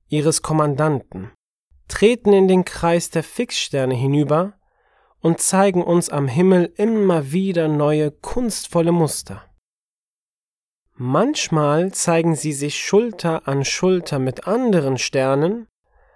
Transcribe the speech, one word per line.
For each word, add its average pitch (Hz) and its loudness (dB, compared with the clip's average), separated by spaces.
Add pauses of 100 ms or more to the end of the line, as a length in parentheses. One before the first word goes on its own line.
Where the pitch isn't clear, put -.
ihres 151 0
Kommandanten, 147 -2 (580)
treten 226 2
in 190 6
den 185 4
Kreis 170 -2
der 160 -4
Fixsterne 135 -4
hinüber 147 0 (640)
und 165 0
zeigen 190 2
uns 170 2
am 143 -2
Himmel 175 4
immer 190 0
wieder 175 0
neue, 151 0
kunstvolle 170 -2
Muster. 147 -4 (1500)
Manchmal 160 0
zeigen 165 0
sie 151 -4
sich 143 -6
Schulter 196 -2
an 139 -2
Schulter 180 -2
mit 131 -4
anderen 180 0
Sternen, 147 0 (480)